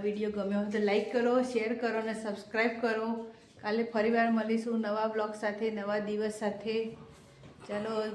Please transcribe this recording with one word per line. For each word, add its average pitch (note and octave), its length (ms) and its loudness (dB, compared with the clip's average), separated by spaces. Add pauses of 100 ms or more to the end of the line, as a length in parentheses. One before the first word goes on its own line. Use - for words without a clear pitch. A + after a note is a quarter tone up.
વીડિયો G#3 300 0
ગમ્યો G3+ 300 0
હોય G#3 100 -2
તો G#3 80 0
લાઈક G#3 320 4
કરો, A#3+ 220 4 (200)
શેર A3 220 0
કરો A3 260 0
અને A3 120 -4
સબસ્ક્રાઈબ A3 680 -2
કરો. A3+ 260 0 (540)
કાલે A3 220 0 (100)
ફરીવાર A3+ 380 4
મળીશું A3+ 500 2
નવા G#3+ 260 0
બ્લોગ G#3+ 280 -2
સાથે, G#3+ 360 -2
નવા G#3 380 -2
દિવસ G#3+ 300 0
સાથે. A3 360 -2 (920)
ચલો, G#3 260 -4 (220)